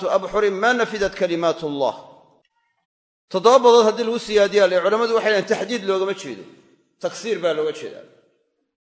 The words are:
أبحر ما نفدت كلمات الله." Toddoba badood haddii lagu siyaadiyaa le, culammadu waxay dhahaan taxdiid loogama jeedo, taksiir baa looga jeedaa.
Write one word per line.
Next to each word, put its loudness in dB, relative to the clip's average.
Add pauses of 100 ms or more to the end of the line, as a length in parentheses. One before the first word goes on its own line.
أبحر 0
ما 0
نفدت -2
كلمات -2
الله." -2 (1300)
Toddoba 6
badood 6
haddii 0
lagu -4
siyaadiyaa 2
le, 0
culammadu 0
waxay 0
dhahaan 0
taxdiid -4
loogama -2
jeedo, -12 (580)
taksiir -6
baa 0
looga -4
jeedaa. -14 (920)